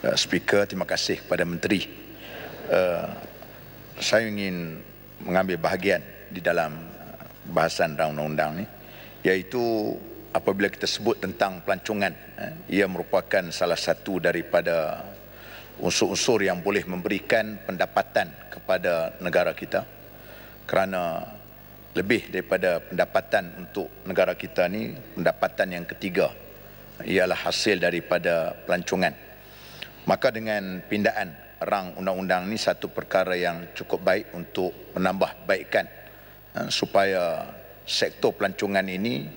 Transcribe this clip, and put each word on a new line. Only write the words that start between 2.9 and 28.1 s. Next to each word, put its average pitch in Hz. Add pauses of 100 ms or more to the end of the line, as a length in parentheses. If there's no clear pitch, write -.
saya 110
ingin 90 (400)
mengambil 92
bahagian 90 (240)
di 90
dalam, 85
eh, -
bahasan 82
rancangan 78
undang-undang 76
ni, 104 (580)
iaitu 107 (400)
apabila 98
kita -
sebut 110
tentang 92
pelancongan, 98
eh, - (140)
ia 98
merupakan 92
salah 85
satu 90
daripada 85 (800)
unsur-unsur 101
yang 90
boleh 98
memberikan 101
pendapatan 92 (160)
kepada 90
negara 87
kita. - (800)
Kerana 90 (680)
lebih 98
daripada 92
pendapatan 90
untuk 90 (240)
negara 92
kita 90
ni, 107 (160)
pendapatan 90
yang 85
ketiga 90 (720)
ialah 92
hasil 95
daripada 85